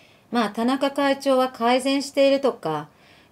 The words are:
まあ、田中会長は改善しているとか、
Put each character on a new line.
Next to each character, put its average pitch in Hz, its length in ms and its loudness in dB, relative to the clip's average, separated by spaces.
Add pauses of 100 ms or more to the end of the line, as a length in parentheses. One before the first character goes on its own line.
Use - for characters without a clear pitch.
(320)
ま 240 140 0
あ、 - 60 -4
田 226 120 -4
中 269 280 0
会 277 280 0
長 269 180 2
は 254 120 0
改 247 320 0
善 277 220 0
し - 80 -12
て 277 180 4
い - 20 4
る 277 80 2
と 254 140 0
か、 151 340 -6 (440)